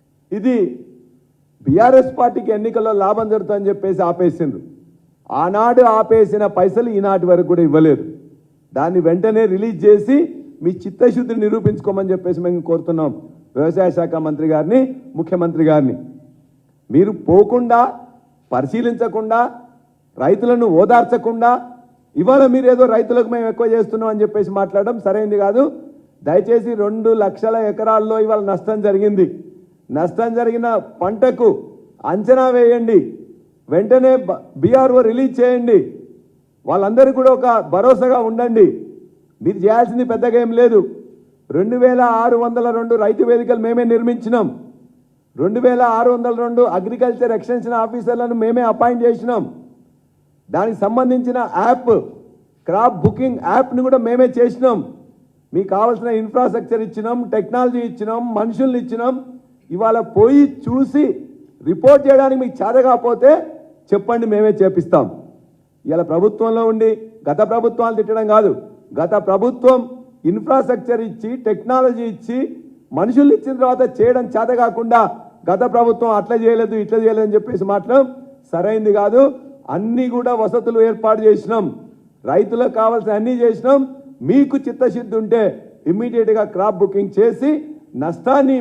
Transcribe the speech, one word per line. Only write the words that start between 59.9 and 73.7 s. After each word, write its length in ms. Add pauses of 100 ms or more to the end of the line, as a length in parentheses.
పోయి 260 (220)
చూసి 400 (640)
రిపోర్ట్ 380
చేయడానికి 340
మీకు 200
చేత 140 (120)
కాకపోతే 440 (600)
చెప్పండి, 420
మేమే 180 (100)
చేపిస్తాం. 440 (800)
ఇవాళ 260
ప్రభుత్వంలో 600
ఉండి 180 (380)
గత 140 (100)
ప్రభుత్వాలు 480
తిట్టడం 340
కాదు, 180 (480)
గత 140 (140)
ప్రభుత్వం 520 (500)
ఇన్‌ఫ్రాస్ట్రక్చర్ 800
ఇచ్చి, 200 (180)
టెక్నాలజీ 680
ఇచ్చి, 260 (580)
మనుషుల్ని 400
ఇచ్చిన 240
తర్వాత 220 (160)